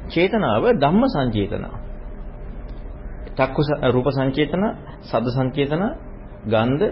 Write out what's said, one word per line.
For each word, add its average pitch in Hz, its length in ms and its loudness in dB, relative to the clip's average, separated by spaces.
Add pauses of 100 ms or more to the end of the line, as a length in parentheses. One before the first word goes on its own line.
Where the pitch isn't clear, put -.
චේතනාව 165 580 2 (100)
ධම්ම 160 320 6
සංචේතන. 120 580 0 (1700)
චක්කු 135 320 0
ස-, 147 240 0
රූප 127 220 4
සංචේතන, 135 540 2 (380)
සද්ද 127 280 -2
සංචේතන, 135 540 0 (600)
ගන්ධ, 117 480 2